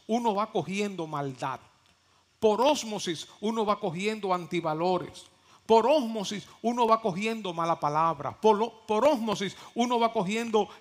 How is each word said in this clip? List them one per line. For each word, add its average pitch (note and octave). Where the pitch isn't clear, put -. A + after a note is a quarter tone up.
uno A#3
va G#3+
cogiendo F#3+
maldad. C#3
Por G#3+
ósmosis, A3
uno A3
va G#3
cogiendo G3+
antivalores. E3+
Por A3+
ósmosis, A3+
uno A#3+
va A3
cogiendo G#3
mala E3
palabra. D3
Por G#3+
lo, A3+
por G#3+
ósmosis, G#3+
uno A#3+
va A3+
cogiendo G#3+